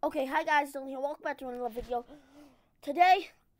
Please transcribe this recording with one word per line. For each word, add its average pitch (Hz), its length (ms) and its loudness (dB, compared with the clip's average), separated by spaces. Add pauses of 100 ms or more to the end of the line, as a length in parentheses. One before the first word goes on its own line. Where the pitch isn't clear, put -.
Okay, 294 160 -2
hi 285 180 -2
guys, 294 300 2
Dylan 269 160 -10
here. 269 100 -8
Welcome 285 240 -4
back 294 140 -4
to 262 120 -10
another 247 200 -6
video. 233 340 -6 (800)
Today, 359 480 4 (320)